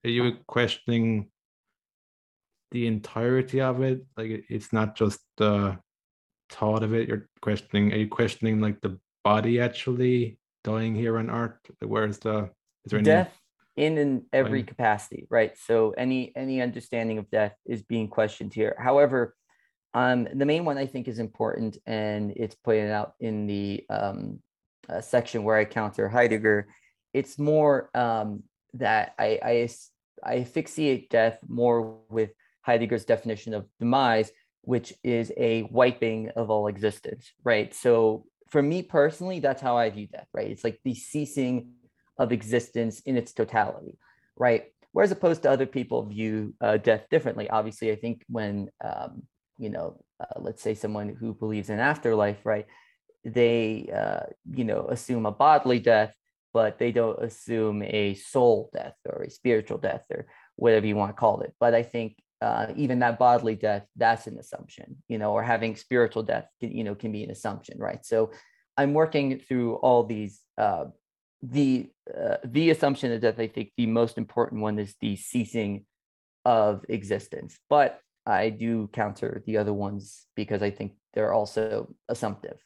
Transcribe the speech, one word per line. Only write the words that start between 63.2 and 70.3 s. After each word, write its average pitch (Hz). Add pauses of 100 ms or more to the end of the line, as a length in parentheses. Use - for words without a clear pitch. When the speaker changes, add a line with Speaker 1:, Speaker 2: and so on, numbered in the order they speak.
Speaker 2:
death, 104 (100)
that's 117
an -
assumption, -
you 113
know, 104
or 107
having 113
spiritual 113
death, 110 (140)
can, 120
you 117
know, 101
can 110
be 107
an -
assumption, -
right? -
So 110 (440)
I'm 143
working 147
through 120
all 120
these, 107 (160)